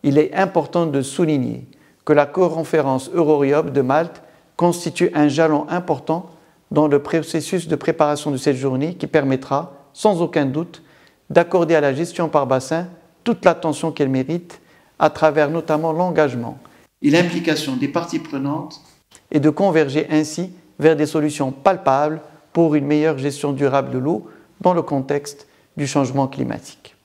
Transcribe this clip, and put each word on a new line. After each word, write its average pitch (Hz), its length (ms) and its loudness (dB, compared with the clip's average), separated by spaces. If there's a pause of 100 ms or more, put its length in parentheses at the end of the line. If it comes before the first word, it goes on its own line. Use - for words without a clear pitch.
il 139 140 4
est 151 160 2
important 175 520 0
de 139 160 -2
souligner 127 640 -2 (400)
que 156 80 4
la 147 120 6
conférence 156 880 0
Euro-Riob 151 580 2
de 135 100 0
Malte 151 400 0 (360)
constitue 175 560 0
un 151 140 4
jalon 151 420 2
important 170 600 -4 (420)
dans 151 160 4
le 143 120 4
processus 160 680 -4
de 160 80 -2
préparation 147 560 0
de 135 60 -2
cette 131 180 0
journée 139 400 -2
qui - 120 -8
permettra, 139 680 -2 (200)
sans 190 280 0
aucun 160 240 0
doute, 151 360 -6 (480)
d'accorder 170 460 2
à 151 60 4
la 139 120 2
gestion 165 360 -4
par 143 180 0
bassin 147 400 -2 (360)
toute - 220 -2
l'attention 165 460 2
qu'elle 143 180 0
mérite, 139 520 -4 (380)
à 156 100 4
travers 151 400 2
notamment 160 420 -2
l'engagement 151 680 -2 (440)
et 147 80 2
l'implication 160 680 0
des 135 120 -2
parties 165 320 -4
prenantes, 143 640 -8 (500)
et 151 80 0
de 147 100 4
converger 156 600 2
ainsi 156 420 -2 (280)
vers 156 160 6
des 147 100 0
solutions 147 460 -2
palpables 151 680 0 (320)
pour 160 220 2
une 139 100 2
meilleure 151 320 2
gestion 139 360 -4
durable 135 380 0
de 127 60 -4
l'eau 151 300 -4 (340)
dans 180 120 4
le 170 80 2
contexte 143 680 -4 (300)
du 143 100 -4
changement 135 400 0
climatique. - 760 -10